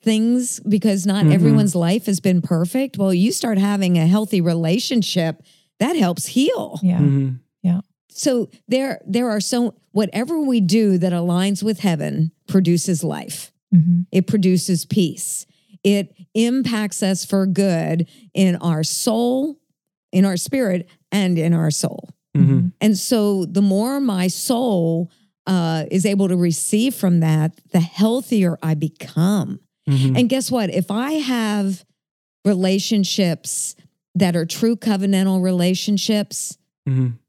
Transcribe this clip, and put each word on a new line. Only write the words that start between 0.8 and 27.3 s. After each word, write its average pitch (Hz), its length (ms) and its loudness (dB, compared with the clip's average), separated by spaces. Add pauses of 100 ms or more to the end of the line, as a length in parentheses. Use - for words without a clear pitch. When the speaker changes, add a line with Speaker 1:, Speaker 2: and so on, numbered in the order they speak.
Speaker 1:
not 202 180 2
Speaker 2:
Mm-hmm. 151 80 6
Speaker 1:
everyone's 151 420 4
life 180 320 0
has 196 140 0
been 180 220 2
perfect. 180 560 -2
Well, 190 160 2
you 202 180 2
start 220 260 -2
having 196 400 2
a 160 80 4
healthy 202 340 2
relationship, 170 1000 0 (380)
that 302 160 0
helps 180 300 0
heal. 277 560 -2
Speaker 3:
Yeah. 175 160 2
Speaker 2:
Mm-hmm. 135 380 2 (260)
Speaker 3:
Yeah. 180 180 0 (300)
Speaker 1:
So 247 400 -2 (180)
there, 262 380 -2
there 240 240 -2
are 208 100 -2
so, 240 340 -2 (180)
whatever 233 480 -2
we 262 200 0
do 196 380 2
that 180 140 0
aligns 180 500 -2
with 214 180 -4
heaven 156 500 -2 (160)
produces 175 560 0
life. - 480 -10 (240)
Speaker 3:
Mm-hmm. 175 280 4 (100)
Speaker 1:
It 190 160 0
produces 185 560 0
peace. - 600 -4 (380)
It 202 320 0 (200)
impacts 233 680 -2
us 190 220 -2
for 196 220 0
good 170 640 0 (240)
in 185 240 2
our 160 280 -2
soul, 247 720 -2 (540)
in 190 120 4
our 190 120 0
spirit, 185 520 -2 (220)
and 185 260 0
in 165 160 2
our 160 200 2
soul. - 380 -6 (260)
Speaker 2:
Mm-hmm. 143 180 6
Speaker 3:
Mm-hmm. 131 140 2 (120)
Speaker 1:
And 214 160 2
so 208 480 0
the 180 180 -2
more 214 360 0
my 196 300 0
soul, 175 840 -2 (380)
uh, 165 420 0
is 190 160 0
able 196 220 2
to 185 80 0
receive 214 580 0
from 175 260 2
that, 156 380 0 (140)